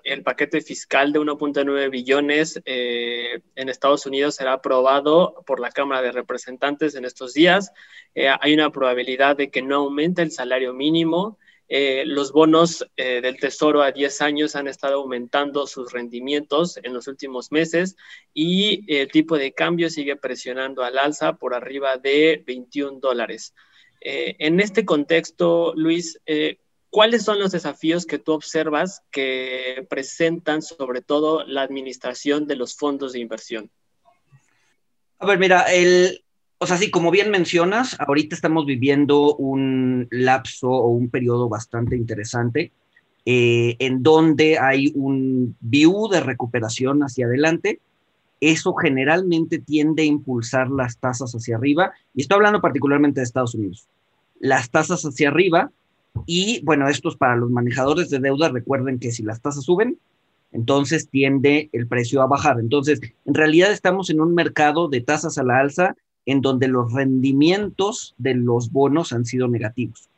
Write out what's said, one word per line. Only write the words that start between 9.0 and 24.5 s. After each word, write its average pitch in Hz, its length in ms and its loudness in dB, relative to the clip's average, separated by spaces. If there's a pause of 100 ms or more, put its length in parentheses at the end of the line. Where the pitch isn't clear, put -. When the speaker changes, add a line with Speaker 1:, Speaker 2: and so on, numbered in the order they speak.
Speaker 1:
de 139 140 -2
que 127 120 -4
no 135 140 -2
aumente 147 460 -2
el 160 100 -2
salario 127 420 -4
mínimo. 165 640 -2 (320)
Eh, 139 360 -2
los 143 260 -4
bonos, 160 640 4
eh, 127 240 -2
del 127 220 -4
Tesoro 147 400 2
a 139 100 4
diez 139 300 -4
años 147 340 -2
han 139 140 -6
estado 139 320 -4
aumentando 139 680 -4
sus 123 240 -14
rendimientos 139 880 -4
en 123 120 -12
los 123 160 -12
últimos 135 420 -12
meses 165 460 -2 (360)
y 196 540 -2
el 139 240 -2
tipo 156 260 2
de 135 140 -4
cambio 165 380 -2
sigue 143 260 -6
presionando 131 680 -8
al 127 160 -4
alza 151 360 -2
por 127 200 -6
arriba 131 440 -4
de 147 500 2
veintiún 131 540 -8
dólares. 117 520 -4 (460)
Eh, 139 400 -8
en 165 220 2